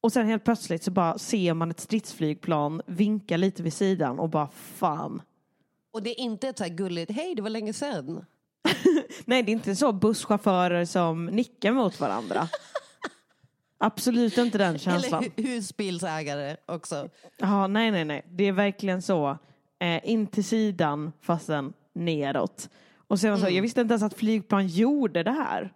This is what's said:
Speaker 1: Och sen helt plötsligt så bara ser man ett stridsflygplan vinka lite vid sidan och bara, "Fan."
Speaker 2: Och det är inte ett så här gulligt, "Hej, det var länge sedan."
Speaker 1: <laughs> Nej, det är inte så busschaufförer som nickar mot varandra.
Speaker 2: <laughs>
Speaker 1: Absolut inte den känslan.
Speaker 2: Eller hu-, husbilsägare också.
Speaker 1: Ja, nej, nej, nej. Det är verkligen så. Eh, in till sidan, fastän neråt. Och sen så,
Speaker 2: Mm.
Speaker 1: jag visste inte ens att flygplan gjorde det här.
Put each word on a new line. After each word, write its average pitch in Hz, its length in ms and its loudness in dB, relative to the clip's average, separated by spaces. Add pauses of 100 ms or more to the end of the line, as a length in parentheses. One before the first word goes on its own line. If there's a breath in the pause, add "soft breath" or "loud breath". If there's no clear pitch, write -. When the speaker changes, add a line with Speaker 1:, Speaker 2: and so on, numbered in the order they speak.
Speaker 1:
Och 226 100 2
sen 233 140 4
helt 220 180 0
plötsligt 202 380 0
så 190 80 0
bara 175 280 2
ser 175 360 0
man 165 160 0
ett 165 100 -8
stridsflygplan 156 1040 -2
vinka 196 500 0
lite 190 260 0
vid 165 120 -2
sidan 165 440 0
och 165 100 -2
bara, 151 200 0
"Fan." 156 760 -4 (720)
Speaker 2:
Och 220 100 -8
det 226 80 -4
är 233 100 -10
inte 240 280 -4
ett 254 100 -8
så 202 60 -2
här 170 60 -4
gulligt, 170 420 -4
"Hej, 320 220 -4
det 214 80 -4
var 214 80 -4
länge 214 220 -6
sedan." 170 520 -6 (400)
Speaker 1:
<laughs> - 600 2
Nej, 247 180 2
det 202 80 0
är - 20 2
inte 196 240 -2
så 277 160 4
busschaufförer 185 920 2
som 170 420 0
nickar 208 460 0
mot 233 280 2
varandra. 113 520 -2
Speaker 2:
<laughs> - 1300 -14
Speaker 1:
Absolut 233 600 2
inte 226 200 2
den 170 200 2
känslan. 175 460 0
Speaker 2:
Eller - 120 -6
hu-, 220 100 -4
husbilsägare 170 1080 -4 (100)
också. 156 420 -8 (300 loud breath)
Speaker 1:
Ja, 196 280 2
nej, 214 240 2
nej, 175 140 0
nej. 147 260 -4
Det 180 140 0
är 196 80 4
verkligen 190 500 0
så. 156 360 0 (400 soft breath)
Eh, 170 320 0
in 220 160 2
till 208 180 0
sidan, 175 760 0
fastän 151 520 -2 (200)
neråt. 147 800 -2 (260 soft breath)
Och - 240 -2
sen 208 180 2
så, 180 60 2
Speaker 2:
Mm. 180 100 2
Speaker 1:
jag 190 80 2
visste 233 180 0
inte 233 120 2
ens 214 100 4
att 214 120 0
flygplan 208 520 2
gjorde 202 560 2
det 208 100 0
här. - 440 -4